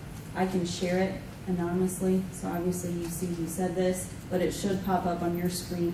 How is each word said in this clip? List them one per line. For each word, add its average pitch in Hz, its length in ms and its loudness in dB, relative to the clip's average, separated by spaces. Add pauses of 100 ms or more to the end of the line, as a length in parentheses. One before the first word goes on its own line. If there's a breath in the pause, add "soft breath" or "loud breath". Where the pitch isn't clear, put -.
(360)
I 185 100 2
can 185 200 2
share 180 340 0
it 190 140 2 (340)
anonymously. 185 840 2
So - 160 -6
obviously 175 460 0
you 170 140 -2
see 175 200 -4
who 170 200 -2
said 180 280 0
this, 185 320 2 (240)
but 180 100 2
it 160 120 2
should 190 320 0
pop 180 200 4
up 175 160 2
on 175 160 2
your 175 120 2
screen 175 440 0